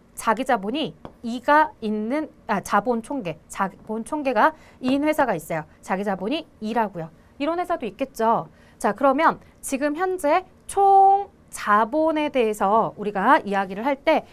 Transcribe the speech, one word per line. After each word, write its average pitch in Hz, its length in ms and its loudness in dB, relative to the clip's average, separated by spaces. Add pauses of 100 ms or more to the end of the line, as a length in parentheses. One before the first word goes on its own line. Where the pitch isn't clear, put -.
(160)
자기 226 300 -2
자본이 233 500 -2 (260)
이가 285 500 0 (100)
있는, 220 480 -4 (180)
아, 202 140 -2
자본 226 420 -2
총계, 196 440 -8
자본 214 580 -8
총계가 277 480 0 (260)
이인 269 240 0
회사가 302 320 0
있어요. 156 300 -8 (160)
자기 196 220 -4
자본이 208 440 -4 (140)
이라고요. 214 480 -4 (300)
이런 320 200 -4
회사도 349 260 -4
있겠죠. 220 640 -2 (300)
자, - 160 -2
그러면 269 460 2 (220)
지금 294 340 -4
현재 370 500 0 (200)
총 392 640 6 (200)
자본에 294 800 0
대해서 214 680 2
우리가 208 420 2
이야기를 196 460 -4
할 277 120 -2
때 294 360 0